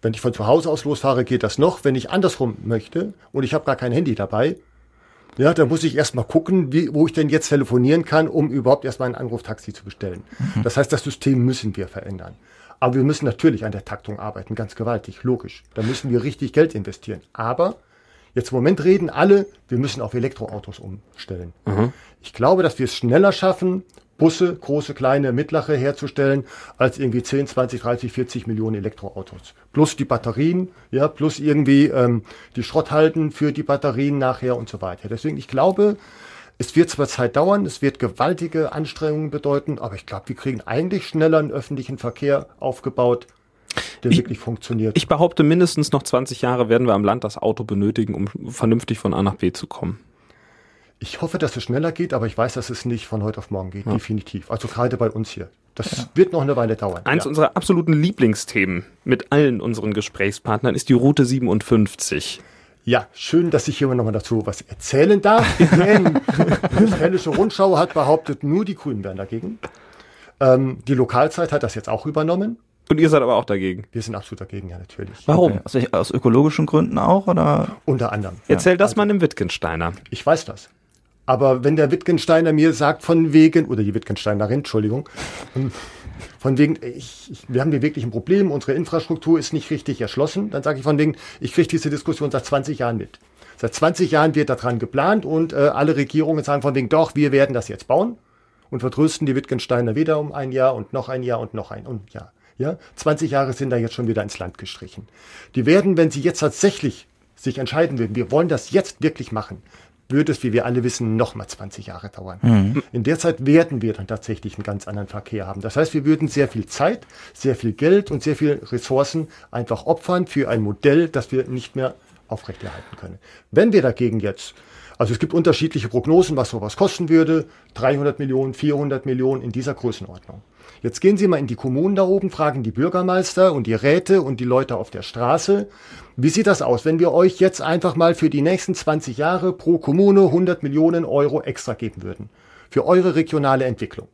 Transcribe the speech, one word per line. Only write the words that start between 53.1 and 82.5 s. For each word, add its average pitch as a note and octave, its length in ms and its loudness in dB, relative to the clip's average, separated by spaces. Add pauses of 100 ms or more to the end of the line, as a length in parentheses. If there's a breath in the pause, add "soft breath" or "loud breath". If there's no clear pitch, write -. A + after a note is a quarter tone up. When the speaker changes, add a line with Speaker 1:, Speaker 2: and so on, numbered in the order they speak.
Speaker 1:
heute G#2+ 140 -4
auf - 120 -14
morgen F#2+ 220 -8
geht, G2 120 -12
Speaker 3:
Ja. G#2+ 80 -2
Speaker 1:
definitiv. G#2 580 -6
Also A2 180 -6
gerade B2 280 -2
bei A2+ 140 0
uns A2 180 -6
hier. F2+ 200 -14 (260)
Das - 160 -6
Speaker 2:
Ja. B2 140 -8 (100)
Speaker 1:
wird F#3 180 4
noch E3+ 80 0
eine C#3 140 0
Weile A2+ 220 0
dauern. F#2 280 -4
Speaker 3:
Eins D3 200 0
Speaker 1:
Ja. D3 60 -4
Speaker 3:
unserer D3+ 260 2
absoluten E3+ 360 2
Lieblingsthemen A2 920 0 (200)
mit - 280 0
allen C#3 280 4
unseren G#2+ 320 -4
Gesprächspartnern G#2 840 -2
ist - 120 -6
die - 40 4
Route C3+ 320 4
siebenundfünfzig. A2 1160 0 (440 soft breath)
Speaker 1:
Ja, A#2+ 280 0
schön, E3+ 380 0
dass D3 160 0
ich B2 120 -4
hier C#3+ 100 0
noch B2 160 0
mal A2 80 -2
dazu G#2+ 340 -2
was G2 140 -8
erzählen F#3 600 2
darf. A3 260 4 (120)
Speaker 3:
<laughs> - 0 -
Speaker 1:
Denn F#3 640 6 (580)
die - 60 6
Westfälische F3+ 460 0
Rundschau F#3+ 460 2
hat E3+ 160 2
behauptet, D3+ 520 0
nur E3 200 0
die F#3+ 120 -8
Grünen A2+ 260 -6
wären F#2+ 140 -8
dagegen. A2+ 420 -8 (800 loud breath)
Ähm, C3 480 4
die C#3 80 2
Lokalzeit B2+ 560 2
hat D3 140 0
das A2 100 -4
jetzt G#2+ 140 -8
auch A2 180 -4
übernommen. E3+ 500 -2 (320)
Speaker 3:
Und D#3 120 2
ihr D#3+ 100 6
seid D3+ 120 6
aber A#2+ 140 2
auch A2+ 100 0
dagegen? F#2+ 460 -2
Speaker 1:
Wir A2+ 100 -6
sind A2+ 120 -8
absolut G2 280 -12
dagegen, F#2+ 260 -12
ja, F2 100 -14
natürlich. F#2 480 -12
Speaker 3:
Warum? D#3+ 260 6
Speaker 2:
Okay. G2 120 -2
Aus - 100 -14
welch-, B2 200 0
aus F2 160 0
ökologischen C#3+ 560 4
Gründen - 320 0
auch, G3 280 2
oder? D#3+ 580 2
Speaker 1:
Unter A#2+ 280 0
anderem. F#2+ 240 -6 (100)
Speaker 3:
Erzähl F3 280 4
Speaker 2:
Ja, - 40 -2
Speaker 3:
das G#3 140 4
Speaker 2:
also G#3+ 80 0
Speaker 3:
mal G#3 80 2
dem G3+ 120 2
Wittgensteiner. E2+ 720 -2 (180)
Speaker 1:
Ich - 140 -12
weiß D#3+ 200 2
das. - 240 -16 (580)
Aber C3 380 2
wenn D3 120 4
der D3+ 140 2
Wittgensteiner E3 600 2